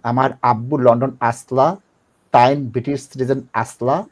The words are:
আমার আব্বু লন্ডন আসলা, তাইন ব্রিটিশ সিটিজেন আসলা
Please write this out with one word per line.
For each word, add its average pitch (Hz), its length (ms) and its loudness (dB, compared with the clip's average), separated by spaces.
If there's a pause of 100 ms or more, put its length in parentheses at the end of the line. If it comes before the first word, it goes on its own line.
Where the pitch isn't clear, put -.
আমার 127 280 0 (120)
আব্বু 120 360 0
লন্ডন 120 420 2
আসলা, 131 560 0 (560)
তাইন 131 360 4
ব্রিটিশ 131 340 -6
সিটিজেন 131 380 -4 (120)
আসলা 127 600 -4